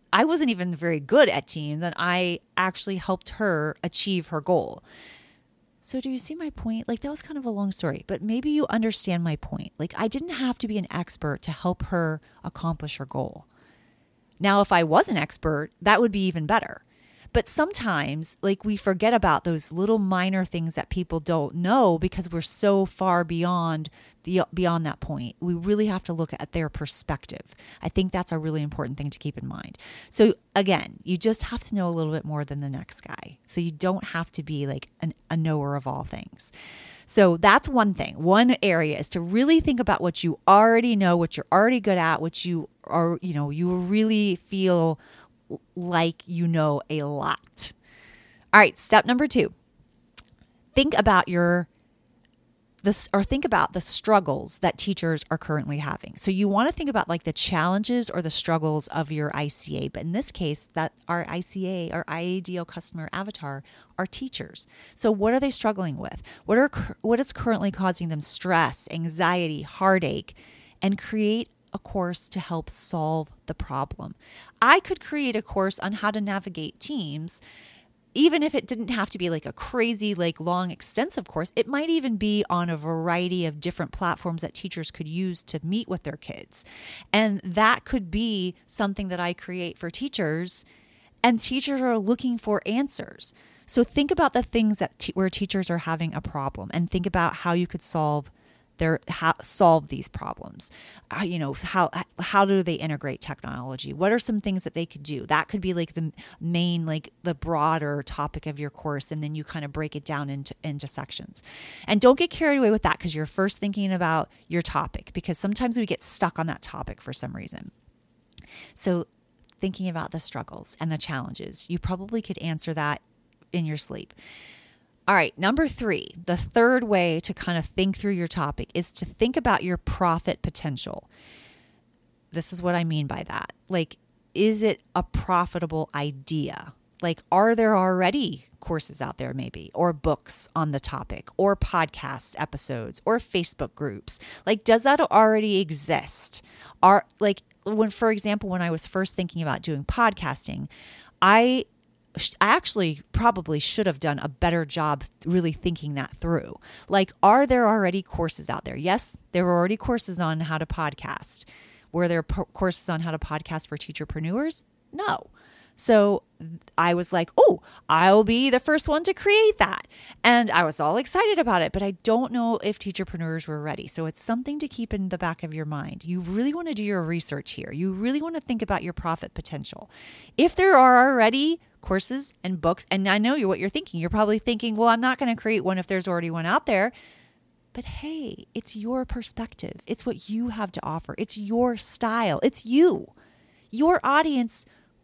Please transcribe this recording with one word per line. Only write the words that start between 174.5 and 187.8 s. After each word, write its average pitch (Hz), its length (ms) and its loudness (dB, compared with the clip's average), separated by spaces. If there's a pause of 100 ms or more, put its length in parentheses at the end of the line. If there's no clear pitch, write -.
to 302 80 -6
keep 226 260 -8
in 190 160 -2
the 180 80 -4
back 165 260 -6
of 156 100 -8
your 156 120 -6
mind. 151 400 -8
You 180 140 -4
really 208 340 -2
want 339 140 -6
to 302 60 -4
do 208 100 -6
your 202 180 -2
research 160 520 -6
here. - 180 -12
You 185 220 -4
really 247 280 -2
want 330 140 -6
to 302 60 -6
think 233 200 -4
about 196 220 -2
your 175 100 -6
profit - 400 -6
potential. - 560 -12 (480)
If 339 180 4
there 370 220 8
are 254 320 10
already 269 500 4 (220)
courses 247 520 -2 (100)
and 180 180 -4
books, 165 280 0
and 196 200 0
I 202 80 4
know 240 180 2
you, 233 120 0
what 190 120 0
you're 294 100 -2
thinking. 302 300 -6
You're 170 100 -2
probably 214 300 2
thinking, 226 360 -2
"Well, 226 120 4
I'm 233 140 4
not 254 160 2
gonna 240 180 0
create 220 280 0
one 185 140 0
if 180 100 -4
there's 185 200 -2
already 170 220 -2
one 165 160 -4
out 202 200 0
there." 214 260 2 (800)
But 247 120 -12